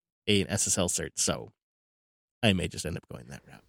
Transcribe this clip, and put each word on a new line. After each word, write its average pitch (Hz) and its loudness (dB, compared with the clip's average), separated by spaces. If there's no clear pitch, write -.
an 101 4
S 98 0
S - 0
L 87 2
cert, 78 -4
so 60 -2
I 107 8
may 82 0
just - -8
end 85 -6
up - -16
going 60 -14
that 69 -16
route. - -20